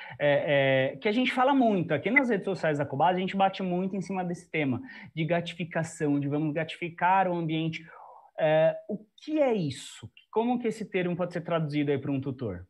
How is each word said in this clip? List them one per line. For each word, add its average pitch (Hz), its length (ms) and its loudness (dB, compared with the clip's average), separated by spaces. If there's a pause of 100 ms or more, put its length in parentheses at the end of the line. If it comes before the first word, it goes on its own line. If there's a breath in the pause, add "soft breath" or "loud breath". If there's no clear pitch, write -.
(200 loud breath)
é, 139 720 4
é, 156 60 -10
que 214 100 -2
a 208 40 2
gente 247 200 2
fala 254 200 4
muito. 208 400 4
Aqui 170 200 0
nas 262 180 4
redes 196 140 0
sociais 160 340 0
da 147 80 0
Cobase, 151 300 2
a 180 40 0
gente 190 160 -4
bate 196 240 2
muito 185 360 -2
em 190 40 -4
cima 185 240 -4
desse 175 240 -8
tema 139 320 -2 (320 loud breath)
de 160 120 -2
gatificação, 160 960 -2
de 143 80 -2
vamos 147 260 0
gatificar 175 720 0
o 180 80 0
ambiente. 160 500 -2 (540 loud breath)
É, 160 380 4 (120)
o 208 100 -6 (180)
que 311 240 -2
é 262 120 4
isso? 151 560 -4 (220)
Como 240 300 0
que 240 80 -2
esse 214 160 -4
termo 180 320 -2
pode 175 160 -4
ser 175 80 -4
traduzido 147 500 0
aí 143 80 2
pra 143 140 -4
um 135 80 0
tutor? 117 500 -6